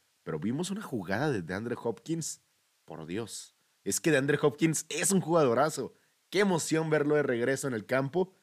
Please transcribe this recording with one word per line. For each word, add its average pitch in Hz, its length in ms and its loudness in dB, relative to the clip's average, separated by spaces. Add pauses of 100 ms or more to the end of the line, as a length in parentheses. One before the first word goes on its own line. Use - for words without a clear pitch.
(220)
Pero 80 160 -6
vimos 139 320 -2
una 202 120 -6
jugada 113 500 -2
de 98 100 -2
DeAndre 104 400 -6
Hopkins. 156 600 -6 (420)
Por 78 220 -12
Dios. 104 500 -10 (260)
Es 101 180 -2
que 170 120 2
DeAndre 143 280 4
Hopkins 156 480 2
es 170 220 -2
un 190 100 4
jugadorazo. 143 720 2 (360)
Qué 180 100 2
emoción 160 500 2
verlo 151 260 4
de 147 60 4
regreso 127 440 0
en 127 80 -2
el 107 120 -6
campo. 139 460 0 (100)